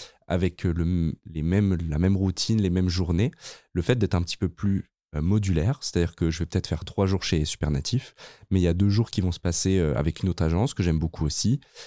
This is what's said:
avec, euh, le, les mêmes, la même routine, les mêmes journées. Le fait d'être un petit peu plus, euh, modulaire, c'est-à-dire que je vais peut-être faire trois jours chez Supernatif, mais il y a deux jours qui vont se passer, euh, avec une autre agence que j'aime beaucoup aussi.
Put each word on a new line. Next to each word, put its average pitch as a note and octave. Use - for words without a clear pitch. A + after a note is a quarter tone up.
avec, F2
euh, F2
le, E2+
les D#2+
mêmes, F#2+
la D#2
même F#2+
routine, F#2+
les G2
mêmes F#2
journées. F2
Le F2
fait A#2+
d'être G2+
un E2+
petit -
peu F#2
plus, G2
euh, D2
modulaire, F#2+
c'est-à-dire -
que E2
je D#2+
vais E2+
peut-être -
faire -
trois -
jours F#2+
chez D#2
Supernatif, D2+
mais F#2+
il F2+
y F2
a E2+
deux G2
jours G#2+
qui -
vont F#2
se -
passer, F#2+
euh, D#2
avec D2+
une F#2+
autre E2+
agence E2+
que -
j'aime E2+
beaucoup D#2+
aussi. G#2+